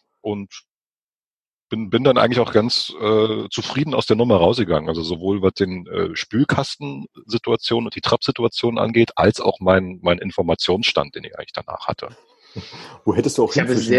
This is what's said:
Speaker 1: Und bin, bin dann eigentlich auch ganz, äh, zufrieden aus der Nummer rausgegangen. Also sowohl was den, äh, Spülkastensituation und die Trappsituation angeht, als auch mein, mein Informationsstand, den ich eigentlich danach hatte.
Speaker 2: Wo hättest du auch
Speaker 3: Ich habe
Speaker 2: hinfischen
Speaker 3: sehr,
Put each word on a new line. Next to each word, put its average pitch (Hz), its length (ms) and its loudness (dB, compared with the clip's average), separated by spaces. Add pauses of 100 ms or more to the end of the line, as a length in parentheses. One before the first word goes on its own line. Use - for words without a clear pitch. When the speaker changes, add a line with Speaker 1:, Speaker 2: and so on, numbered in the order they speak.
(200)
Speaker 1:
Und 101 420 -8 (1080)
bin, 110 220 -6
bin 117 140 2
dann 131 120 6
eigentlich 120 240 4
auch 110 120 0
ganz, 113 480 2
äh, 107 500 2
zufrieden 143 440 -4
aus - 120 0
der 110 100 4
Nummer 117 200 6
rausgegangen. 85 520 2
Also 82 140 -4
sowohl 90 400 -2
was 95 120 2
den, 92 340 -4
äh, 87 260 -4
Spülkastensituation 120 1700 -2
und - 100 -10
die 98 40 -10
Trappsituation - 800 -4
angeht, 113 380 2
als 95 240 2
auch - 200 -2
mein, 92 420 2
mein 87 160 2
Informationsstand, 87 960 -2
den 78 100 -12
ich - 120 -16
eigentlich - 180 -14
danach - 340 -10
hatte. - 220 -8 (920)
Speaker 2:
Wo 98 100 2
hättest 117 240 2
du 120 60 6
auch - 80 0
Speaker 3:
Ich 143 60 0
habe 123 100 0
Speaker 2:
hinfischen 117 220 0
Speaker 3:
sehr, 123 80 6